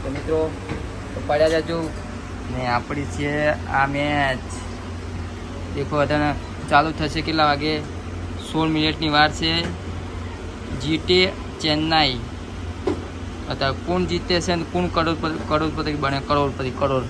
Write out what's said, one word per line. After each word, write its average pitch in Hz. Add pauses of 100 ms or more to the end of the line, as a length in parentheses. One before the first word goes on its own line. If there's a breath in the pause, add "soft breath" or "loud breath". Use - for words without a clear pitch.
તો -
મિત્રો, 156 (640)
તો 127
પડ્યા 151
રહેજો. 160 (640)
ને 127
આપણી 123
છે 147 (180)
આ 139
મેચ. 143 (1400)
દેખો 143
અત્યારે 147 (360)
ચાલુ 151
થશે 151
કેટલા 156
વાગે? 147 (720)
સોળ 160
મિનિટની 156
વાર 147
છે. 165 (1160)
જીતે 180 (280)
ચેન્નાઈ. 156 (1300)
અત્યારે 135 (120)
કોણ 180
જીતે 170
છે 175
ને 165
કોણ 180
કરોડપતિ, 160 (100)
કરોડપતિ 151
બને? 139
કરોડપતિ, 139
કરોડ. 131